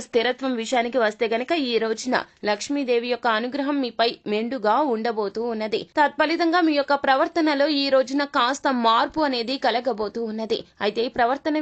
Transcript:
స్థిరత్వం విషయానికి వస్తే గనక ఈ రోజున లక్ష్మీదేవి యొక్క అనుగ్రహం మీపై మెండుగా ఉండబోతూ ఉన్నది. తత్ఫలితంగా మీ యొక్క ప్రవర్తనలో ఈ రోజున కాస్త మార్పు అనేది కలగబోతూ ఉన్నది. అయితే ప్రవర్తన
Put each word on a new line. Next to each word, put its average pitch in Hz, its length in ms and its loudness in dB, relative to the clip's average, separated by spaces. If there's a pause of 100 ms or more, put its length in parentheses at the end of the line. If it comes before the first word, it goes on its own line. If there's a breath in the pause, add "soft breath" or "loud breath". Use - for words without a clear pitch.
స్థిరత్వం 247 560 0
విషయానికి 240 400 0
వస్తే 214 320 0
గనక 262 240 0 (140)
ఈ - 20 0 (100)
రోజున 226 380 -2 (280 soft breath)
లక్ష్మీదేవి 247 640 -2
యొక్క 233 140 -2 (120)
అనుగ్రహం 277 440 -2
మీపై 233 240 0 (260)
మెండుగా 226 440 0 (160)
ఉండబోతూ 220 480 -4 (140)
ఉన్నది. 214 260 -4 (180)
తత్ఫలితంగా 320 680 2
మీ 294 80 2
యొక్క 277 180 2 (100)
ప్రవర్తనలో 302 640 2 (140)
ఈ 277 40 0 (100)
రోజున 269 280 2 (140)
కాస్త 262 360 0 (140)
మార్పు 269 400 2
అనేది 247 280 -2 (100)
కలగబోతూ 226 560 -2 (100)
ఉన్నది. 220 280 -4 (260 soft breath)
అయితే 226 180 -2 (140)
ప్రవర్తన 285 420 0